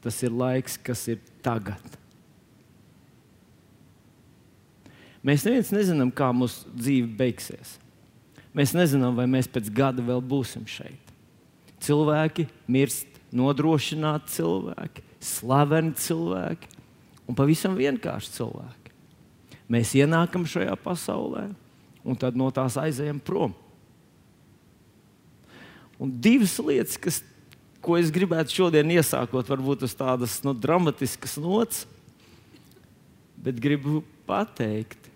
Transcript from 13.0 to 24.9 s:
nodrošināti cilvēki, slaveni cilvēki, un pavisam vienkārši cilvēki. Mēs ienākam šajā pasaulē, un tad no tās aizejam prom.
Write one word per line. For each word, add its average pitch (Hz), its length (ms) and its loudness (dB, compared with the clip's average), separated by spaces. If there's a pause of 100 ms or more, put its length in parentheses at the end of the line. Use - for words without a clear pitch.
nodrošināti 151 1120 0
cilvēki, - 680 -6 (160)
slaveni 147 760 2
cilvēki, 170 840 -6 (500)
un 120 80 -6
pavisam 160 400 2
vienkārši 143 560 -2
cilvēki. - 560 -10 (800)
Mēs 117 240 2
ienākam 165 560 4
šajā 185 320 -2
pasaulē, - 640 -4 (560)
un 127 160 -4
tad 127 160 -2
no 131 160 0
tās 131 300 -2
aizejam 147 420 -4
prom. 156 320 -2 (2500)